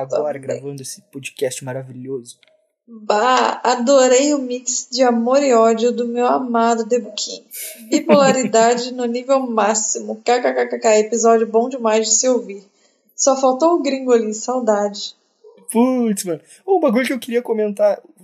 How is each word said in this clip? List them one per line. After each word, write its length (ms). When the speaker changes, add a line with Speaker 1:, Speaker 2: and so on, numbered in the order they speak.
Speaker 1:
Tamo 80
Speaker 2:
agora, 240
Speaker 1:
bem. 80
Speaker 2:
gravando 340
esse 200
podcast 540
maravilhoso. 760
Speaker 1:
Bah, 760
adorei 720
o 60
mix 520
de 120
amor 400
e 100
ódio 380
do 160
meu 180
amado 640
The 120
Bookinho. 440
Bipolaridade 1040
<laughs> 0
no 120
nível 360
máximo. 840
K 180
K 120
K 140
K 120
K, 200
episódio 460
bom 240
demais 380
de 80
se 140
ouvir. 340
Só 200
faltou 400
o 60
gringo 320
ali, 200
saudade. 800
Speaker 2:
Putz, 520
mano. 160
Um 140
bagulho 260
que 80
eu 60
queria 220
comentar. 600